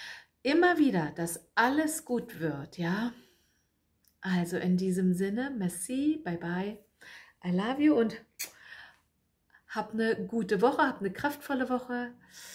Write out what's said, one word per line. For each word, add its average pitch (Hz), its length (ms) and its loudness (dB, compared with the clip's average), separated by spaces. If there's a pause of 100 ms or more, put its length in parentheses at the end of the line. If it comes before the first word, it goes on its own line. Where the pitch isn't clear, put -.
(420)
immer 339 360 4
wieder, 190 380 4
dass 170 300 -4 (100)
alles 294 500 2
gut 240 340 -4
wird, 143 380 -4
ja. 190 340 -2 (1120)
Also 180 360 0
in 180 200 2
diesem 185 360 2
Sinne, 202 380 -2
merci, 262 720 -2
bye 170 140 -4
bye, 180 420 -6 (640)
I 180 80 -2
love 226 300 0
you 302 120 6
und 226 220 2 (1500)
hab 214 260 -6
eine 220 220 0 (100)
gute 208 360 0
Woche, 277 260 4
hab 247 140 -4
eine 196 100 -4
kraftvolle 269 580 -4
Woche. 247 440 -4 (420)